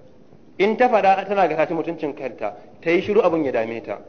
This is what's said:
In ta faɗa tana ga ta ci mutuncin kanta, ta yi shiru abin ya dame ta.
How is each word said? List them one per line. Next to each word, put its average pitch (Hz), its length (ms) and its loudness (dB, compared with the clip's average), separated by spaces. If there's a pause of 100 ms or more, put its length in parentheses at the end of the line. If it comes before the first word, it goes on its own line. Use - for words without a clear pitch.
(580)
In 208 180 2
ta 247 120 4
faɗa 196 400 4
tana 196 180 2
ga 156 100 -2
ta 156 100 2
ci 170 80 -4
mutuncin 160 400 -6
kanta, 117 420 -8 (240)
ta - 100 -2
yi 190 120 2
shiru 208 200 2
abin 165 220 0
ya 131 80 -2
dame 117 300 -2
ta. 104 160 -10 (100)